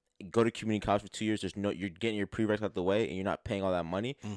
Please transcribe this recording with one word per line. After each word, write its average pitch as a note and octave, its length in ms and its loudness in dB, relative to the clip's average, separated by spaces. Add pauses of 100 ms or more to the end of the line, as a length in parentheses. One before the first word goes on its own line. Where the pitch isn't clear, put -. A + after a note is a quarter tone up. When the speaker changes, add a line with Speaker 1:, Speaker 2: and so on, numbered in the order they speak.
(300)
Speaker 1:
go A2+ 140 4
to A#2 60 2
community G#2+ 340 -2
college G#2 160 4
for G2 80 -14
two - 160 -8
years, G#2+ 160 2
there's F2+ 160 -6
no, G2+ 140 0
you're F#2+ 180 -4
getting G#2+ 300 -2
your G2 80 0
prereqs G#2+ 360 0
out G2+ 120 -4
the F#2 80 0
way, G2+ 240 4
and D#2+ 100 -4
you're F#2+ 80 -2
not F#2+ 180 -2
paying G2 200 -4
all F#2+ 100 2
that E2+ 140 0
money, G2+ 360 -4
Speaker 2:
Mm-hmm. G#2 140 -6